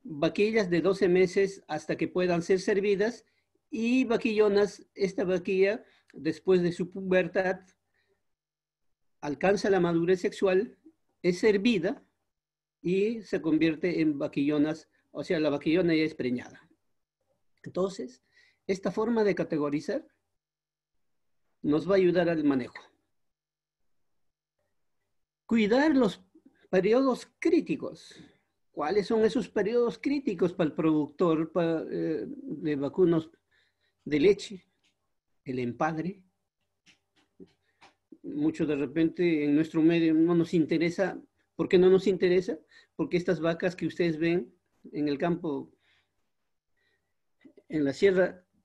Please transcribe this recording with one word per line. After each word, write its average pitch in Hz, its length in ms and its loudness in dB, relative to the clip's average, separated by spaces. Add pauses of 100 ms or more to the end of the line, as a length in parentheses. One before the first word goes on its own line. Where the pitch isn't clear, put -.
vaquillas 185 680 0
de 170 140 0
doce 190 260 2
meses 185 600 2
hasta - 280 -6
que 156 100 -4
puedan 175 360 -2
ser 190 180 2
servidas, 202 640 -2 (460)
y 247 340 0
vaquillonas, 208 880 0
esta 196 300 -2
vaquilla, 190 600 0 (260)
después 160 480 0
de 175 120 0
su 175 180 -6
pubertad, 185 720 -2 (1600)
alcanza 185 480 0
la 196 100 4
madurez 170 400 2
sexual, 190 560 0 (460)
es 175 160 0
servida 208 680 0 (760)
y 202 400 -2
se 185 180 -4
convierte 160 600 0
en 156 160 2
vaquillonas, 147 720 -2 (220)
o 143 140 -10
sea, 170 160 -2
la 151 100 0
vaquillona 160 420 0
ya 156 120 2
es 156 100 -4
preñada. - 540 -6 (960)
Entonces, 185 580 -6 (460)
esta 196 240 -4
forma 220 320 0
de 196 100 2
categorizar 160 720 -4 (1600)
nos 151 280 -2
va 202 40 2
a - 20 4
ayudar 175 320 2
al 160 160 -2
manejo. 135 320 -2 (2750)
Cuidar 240 500 4
los 226 260 0 (480)
periodos 226 580 2 (120)
críticos. - 760 -2 (560)
¿Cuáles 170 380 -2
son 220 160 2
esos 220 240 0
periodos 233 500 -2
críticos 208 540 -2
para 165 160 0
el 147 80 -6
productor, 160 760 0
pa-, 165 400 -2
eh, 165 380 -6
de 160 480 -6
vacunos 160 540 0 (720)
de 143 160 -2
leche? 196 440 0 (800)
El 127 140 -8
empadre. 156 640 -4 (2000)
Mucho 156 420 -4
de 147 80 -2
repente 160 680 -2
en 147 100 2
nuestro 156 280 0
medio 165 300 4
no 165 220 4
nos 170 180 0
interesa. 170 680 0 (320)
¿Por 165 140 -4
qué 190 100 4
no 180 100 8
nos 190 200 6
interesa? 185 500 0 (380)
Porque 160 200 -4
estas 175 220 0
vacas 165 380 -2
que 170 100 -6
ustedes 160 320 -2
ven 170 340 -2 (380)
en 147 160 -4
el 143 100 -2
campo, 160 560 -4 (2000)
en 151 160 -2
la 139 80 0
sierra 190 520 2 (200)